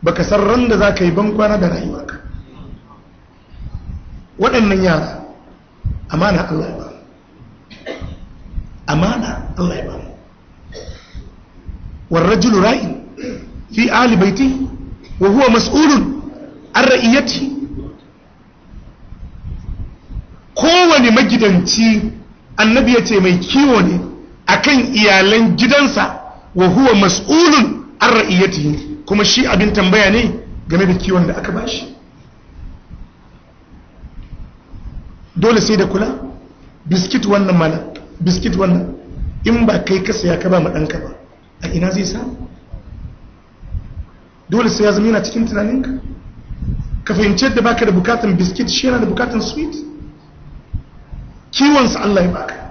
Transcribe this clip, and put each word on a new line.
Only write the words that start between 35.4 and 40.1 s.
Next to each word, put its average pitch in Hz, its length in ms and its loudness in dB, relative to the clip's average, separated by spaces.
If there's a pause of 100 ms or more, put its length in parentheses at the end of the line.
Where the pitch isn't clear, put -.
sai 214 160 2
da - 100 4
kula. 202 200 -2 (800)
Biskit 185 400 0
wannan 202 320 2
malam, 160 220 0 (400)
biskit 175 360 -2
wannan, 180 380 0 (520)
in 233 200 2
ba 208 180 2
kai 190 200 0
ka 214 100 -4